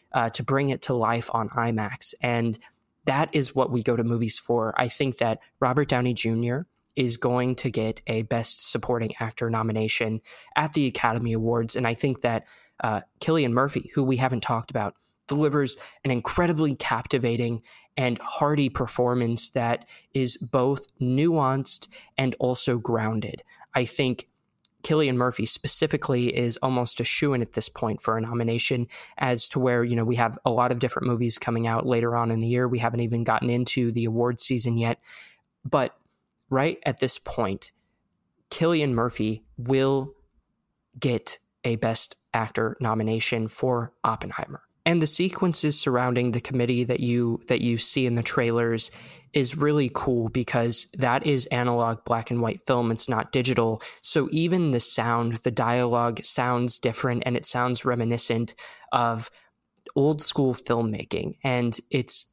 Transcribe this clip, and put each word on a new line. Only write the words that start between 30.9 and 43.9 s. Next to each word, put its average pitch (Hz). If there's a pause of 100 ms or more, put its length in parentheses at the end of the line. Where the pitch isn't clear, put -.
movies 120
coming 117
out 113
later 117
on 117
in 113
the 113
year. 123
We 123
haven't 117
even 117
gotten 113
into 120
the 117
award 120
season 120
yet. 117 (640)
But 131 (540)
right 139
at -
this -
point, - (800)
Cillian 160
Murphy 113 (160)
will 135 (840)
get - (240)
a 120
Best 113 (180)
Actor 110
nomination 113
for 120 (120)